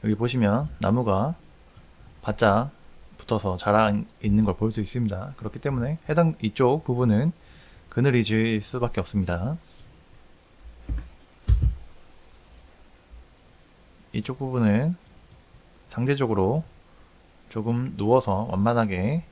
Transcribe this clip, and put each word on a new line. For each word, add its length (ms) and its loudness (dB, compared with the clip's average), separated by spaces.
여기 100 0
보시면 640 0
나무가 580 0
바짝 480 2
붙어서 400 -2
자라 340 2
있는 240 2
걸 100 0
볼 160 -2
수 80 -6
있습니다. 580 -4
그렇기 220 -10
때문에 380 -4
해당 320 2
이쪽 440 2
부분은 480 2
그늘이 340 2
질 380 0
수밖에 400 -4
없습니다. 560 -2
이쪽 240 -6
부분은 580 2
상대적으로 760 0
조금 480 -4
누워서 540 2
완만하게 800 0